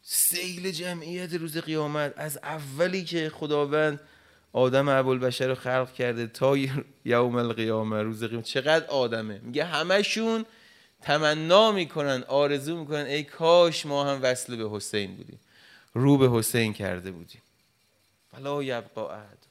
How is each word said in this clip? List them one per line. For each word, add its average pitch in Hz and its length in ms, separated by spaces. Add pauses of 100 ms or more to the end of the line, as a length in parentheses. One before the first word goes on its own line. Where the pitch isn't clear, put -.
سیل 180 680
جمعیت 175 640
روز 160 240
قیامت، 151 580
از 151 260
اولی 160 600
که 160 240
خداوند 147 720 (520)
آدم 131 360
ابوالبشر 131 600
رو 131 60
خلق 127 380
کرده 117 340
تا 139 300 (480)
یوم 120 320
القیامه، 110 680
روز 110 220
قیامت، 113 200
چقدر 156 420
آدمه. 113 520
میگه 123 260
همشون 208 800 (580)
تمنا 156 720
می‌کنن، 147 560
آرزو 143 520
می‌کنن 147 240
ای 143 180
کاش 165 640
ما 143 180
هم 139 180
وصل 127 340
به 110 140
حسین 101 460
بودیم. - 240 (540)
رو 139 240
به 127 120
حسین 113 420
کرده 92 380
بودیم. 85 320 (920)
«فلا 139 300
یبقی 120 380
احد.» 104 500